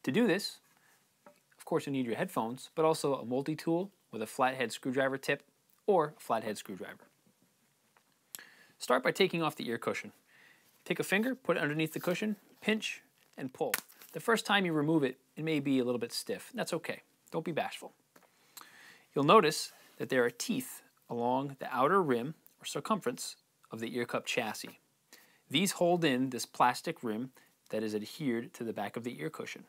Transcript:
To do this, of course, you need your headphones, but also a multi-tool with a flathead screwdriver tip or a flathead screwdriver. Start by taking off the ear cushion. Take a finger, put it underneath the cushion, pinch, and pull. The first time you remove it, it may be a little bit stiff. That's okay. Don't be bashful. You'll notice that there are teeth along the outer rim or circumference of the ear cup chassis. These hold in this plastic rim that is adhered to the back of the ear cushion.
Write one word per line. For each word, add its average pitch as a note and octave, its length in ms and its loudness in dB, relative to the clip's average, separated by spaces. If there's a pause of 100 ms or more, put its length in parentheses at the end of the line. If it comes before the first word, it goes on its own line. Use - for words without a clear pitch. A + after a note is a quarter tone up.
To C3 80 0
do A3 160 4
this, F#3+ 320 0 (960)
of - 80 -20
course, - 220 -2
you C#3+ 40 -4
need C3 140 0
your B2 80 -2
headphones, B2+ 640 -4
but D#3+ 100 2
also D#3 300 2
a - 100 -8
multi-tool D#3 640 -2 (220)
with A2 100 -8
a G#2+ 60 -4
flathead C3 440 0
screwdriver C3+ 460 0
tip C#3+ 240 -2 (460)
or D#3 280 4
a - 60 -20
flathead A2 380 -2
screwdriver. - 480 -12 (1700)
Start B3+ 260 2
by F3 60 4
taking F3 320 4
off D3+ 140 0
the - 120 -8
ear A2+ 120 -2
cushion. G#2 320 -4 (760)
Take - 140 -2
a - 40 0
finger, A3 300 2
put - 240 0
it D#3+ 60 0
underneath D#3 300 0
the D3+ 60 -6
cushion, G3+ 360 -2 (260)
pinch, - 400 -2 (340)
and C3 160 -8
pull. B2+ 220 -2 (400)
The E3 60 -8
first A3 260 2
time G3+ 180 4
you E3 100 2
remove D#3 300 4
it, - 140 0 (180)
it D3+ 80 -6
may D#3 160 0
be C3+ 200 2
a A#2+ 40 2
little B2 140 2
bit A#2 160 -4
stiff. - 400 -6
That's G3 200 -4
okay. - 280 -6 (300)
Don't E3 120 -4
be F3 80 -4
bashful. - 420 -6 (1200)
You'll C#3+ 100 2
notice E3 460 6 (260)
that A2+ 120 -8
there B2+ 140 4
are A#2+ 60 4
teeth - 540 -6 (260)
along B2+ 480 -2
the - 180 -8
outer E3+ 280 4
rim C3+ 320 0 (260)
or - 40 -20
circumference - 680 -4 (360)
of A2+ 80 -10
the A#2 180 -4
ear A#2+ 80 0
cup - 220 -4
chassis. - 500 -6 (720)
These E3+ 220 2
hold F3 340 4
in C3 240 2
this A#2+ 160 -6
plastic - 580 0
rim A#2+ 280 -4 (400)
that A2 100 -2
is G#2+ 140 -4
adhered A#2 580 -4
to B2 100 -10
the A2 100 -6
back G#2 220 -6
of A#2+ 80 -8
the B2 160 -8
ear D3+ 120 -6
cushion. - 380 -12